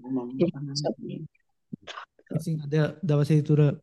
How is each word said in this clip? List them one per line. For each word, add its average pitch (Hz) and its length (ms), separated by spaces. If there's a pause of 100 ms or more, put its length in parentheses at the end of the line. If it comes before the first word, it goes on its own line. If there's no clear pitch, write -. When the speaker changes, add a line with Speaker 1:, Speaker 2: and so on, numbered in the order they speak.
Speaker 1:
මම 123 280 (420)
සනන්තු. 147 200 (1400)
Speaker 2:
ඉතින් 160 280
අද 147 160 (260)
දවසේ 147 400
තුර 147 200 (220)